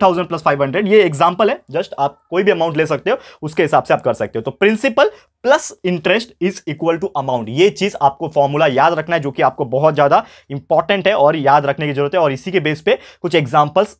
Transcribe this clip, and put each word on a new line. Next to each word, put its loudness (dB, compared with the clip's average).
थाउजेंड 2
प्लस -6
फ़ाइव 0
हंड्रेड, -2
ये 6
एग्जांपल 0
है, -6
just -4
आप -4
कोई 0
भी 2
अमाउंट 0
ले 0
सकते -4
हो, 0
उसके -2
हिसाब 2
से 0
आप -2
कर 0
सकते -6
हो। -6
तो -8
प्रिंसिपल 0
प्लस 0
इंटरेस्ट -2
is -4
equal -2
to -6
amount, -4
ये 2
चीज -6
आपको 0
फॉर्मूला 0
याद 2
रखना -4
है, -2
जो -6
कि -4
आपको 0
बहुत 0
ज्यादा 2
इंपॉर्टेंट -2
है 2
और 2
याद 2
रखने -2
की -2
जरूरत -2
है। 2
और 2
इसी -10
के 2
बेस -2
पे 0
कुछ -2
एग्जांपल्स 0